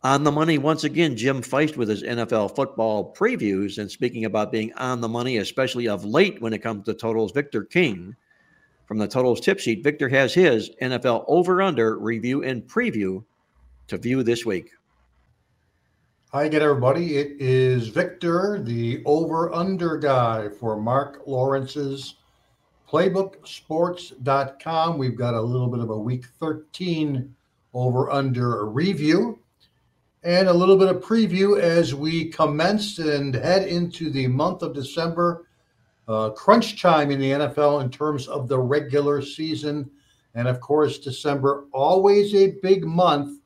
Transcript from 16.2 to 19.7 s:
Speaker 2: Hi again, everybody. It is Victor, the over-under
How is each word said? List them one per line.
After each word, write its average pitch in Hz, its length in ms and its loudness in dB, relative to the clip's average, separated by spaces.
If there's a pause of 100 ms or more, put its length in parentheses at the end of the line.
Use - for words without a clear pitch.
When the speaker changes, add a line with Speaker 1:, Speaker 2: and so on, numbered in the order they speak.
Speaker 2:
Hi 143 120 0
again, 151 160 2
everybody. 147 560 2
It 143 240 -4
is 127 480 2
Victor, 175 760 -2
the 117 440 -4
over-under 165 920 0